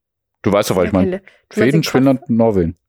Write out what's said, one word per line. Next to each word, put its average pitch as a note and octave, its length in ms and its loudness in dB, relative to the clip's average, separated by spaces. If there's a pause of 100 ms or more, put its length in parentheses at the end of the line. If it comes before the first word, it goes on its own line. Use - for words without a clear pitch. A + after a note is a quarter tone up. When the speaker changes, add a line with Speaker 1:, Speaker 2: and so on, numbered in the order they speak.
(420)
Speaker 1:
Du G#2 100 0
weißt G#2 180 0
doch, G2+ 60 -2
was F#2 80 0
Speaker 2:
Ja, - 40 -4
Speaker 1:
ich - 40 -6
meine. F#2 180 2
Speaker 2:
keine, F#3+ 80 -8
du - 80 -18
meinst - 280 -20
Speaker 1:
Schweden, G#3+ 180 0
Speaker 2:
den D#3 100 2
Kopf? - 100 -6
Speaker 1:
Finnland, C3 380 0
Norwegen. G#2+ 460 0 (120)